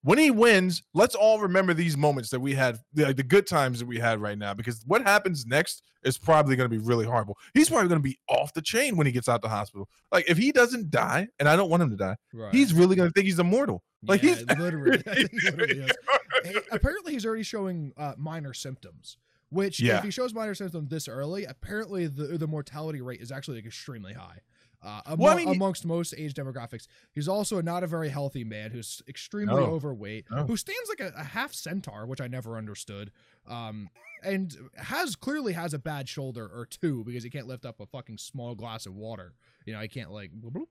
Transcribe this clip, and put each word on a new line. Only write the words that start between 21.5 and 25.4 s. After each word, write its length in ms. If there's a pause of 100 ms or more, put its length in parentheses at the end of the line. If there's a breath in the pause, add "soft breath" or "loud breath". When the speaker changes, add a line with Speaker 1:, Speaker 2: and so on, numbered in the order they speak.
Speaker 2:
the, 300
the 100
mortality 520
rate 200
is 100
actually, 280
like, 80
extremely 480
high. 260 (440)
Uh, 220
amo-, 160
Speaker 1:
Well, 120
I 20
mean, 100